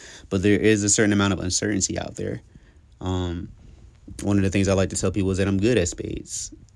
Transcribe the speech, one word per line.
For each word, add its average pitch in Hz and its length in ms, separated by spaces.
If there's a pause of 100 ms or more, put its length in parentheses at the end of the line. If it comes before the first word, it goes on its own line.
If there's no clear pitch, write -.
(300)
But 95 140
there 101 160
is 104 240
a 104 60
certain 104 240
amount 101 200
of 82 60
uncertainty 92 580
out - 180
there. - 260 (580)
Um, 90 500 (720)
one 101 160
of 95 60
the 98 60
things 98 180
I 95 60
like 95 160
to - 80
tell 98 140
people 95 200
is 92 60
that 95 100
I'm 98 120
good 113 180
at 87 100
spades. - 680 (220)